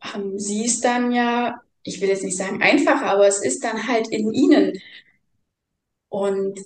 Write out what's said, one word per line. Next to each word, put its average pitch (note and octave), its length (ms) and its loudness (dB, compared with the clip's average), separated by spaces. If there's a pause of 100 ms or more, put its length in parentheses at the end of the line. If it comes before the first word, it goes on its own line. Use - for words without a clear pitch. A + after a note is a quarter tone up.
haben G3 380 -8
sie G#3 260 -4
es A#3+ 160 -2
dann B3 300 0
ja, A#3+ 480 0 (240)
ich F#3 180 -10
will F#3+ 80 0
jetzt F#3+ 140 0
nicht F#3+ 140 -6
sagen G3 240 -4
einfach, C4 420 4
aber G3 240 4
es G3 160 0
ist - 200 -4
dann A3 240 -4
halt A3+ 220 0
in G#3+ 240 -2
ihnen. C4 460 4 (1300)
Und G3 560 -2